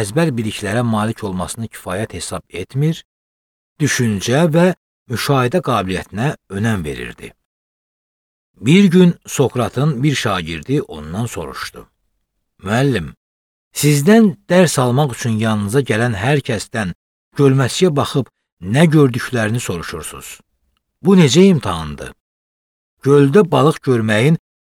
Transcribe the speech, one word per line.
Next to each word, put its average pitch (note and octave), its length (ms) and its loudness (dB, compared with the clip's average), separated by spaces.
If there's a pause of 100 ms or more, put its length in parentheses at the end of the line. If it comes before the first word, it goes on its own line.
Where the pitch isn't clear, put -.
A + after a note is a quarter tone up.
əzbər C3+ 340 -2
biliklərə G#2+ 480 -4
malik A2 400 -4
olmasını F#2+ 480 -8
kifayət F#2+ 480 -10
hesab E2+ 320 -10
etmir, C#3+ 480 -4 (800)
düşüncə A#2+ 720 0
və E3+ 160 4 (400)
müşahidə B2+ 560 -2
qabiliyyətinə G2 720 -4 (160)
önəm G2+ 320 -2
verirdi. B1 480 -12 (1300)
Bir D#3+ 220 6
gün F3 320 6 (100)
Sokratın B2 760 -2
bir D3 120 0
şagirdi F2+ 680 -4
ondan D#2+ 440 -8
soruşdu: D#2+ 600 -12 (760)
"Müəllim, G#2+ 500 -2 (600)
sizdən D#3 640 4 (120)
dərs F3 320 2
almaq B2+ 340 0
üçün A2+ 220 -4
yanınıza G#2+ 440 -2
gələn A#2 340 -2
hər B2+ 240 -2
kəsdən G#2+ 540 -6 (440)
gölməçiyə C#3 580 2
baxıb C3 300 -2 (360)
nə A#2 240 2 (100)
gördüklərini A#2+ 640 0
soruşursunuz? - 800 -10 (640)
Bu F#3+ 140 6
necə D#3+ 260 6
imtahandır? E2 680 0 (880)
Göldə C#3+ 480 4
balıq D3 260 2 (100)
görməyin A#2 500 2 (280)